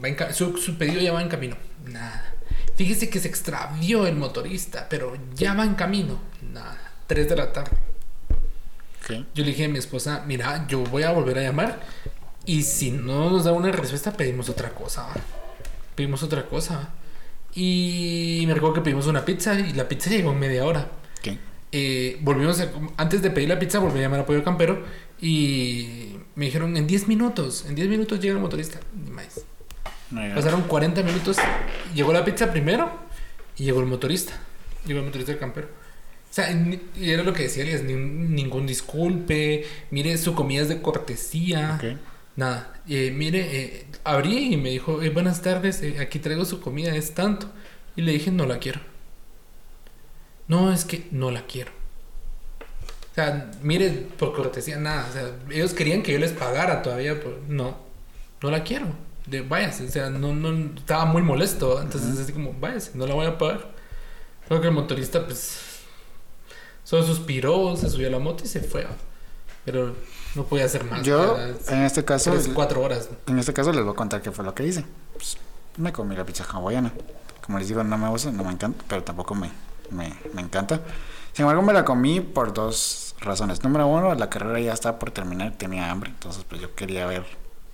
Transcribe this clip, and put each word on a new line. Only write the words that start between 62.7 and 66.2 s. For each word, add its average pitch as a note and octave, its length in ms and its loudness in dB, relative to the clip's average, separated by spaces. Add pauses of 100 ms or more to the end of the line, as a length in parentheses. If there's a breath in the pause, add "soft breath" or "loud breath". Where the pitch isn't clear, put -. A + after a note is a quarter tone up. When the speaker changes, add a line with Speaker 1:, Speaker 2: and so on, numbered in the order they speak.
Speaker 1:
no B2+ 100 -2
la C#3 80 0
voy D3+ 140 2
a E3 100 0
pagar". E3 320 0 (800 soft breath)
Creo D#3+ 140 4
que E3+ 60 4
el E3 60 6
motorista, C3+ 520 0
pues... - 340 -8 (1200 loud breath)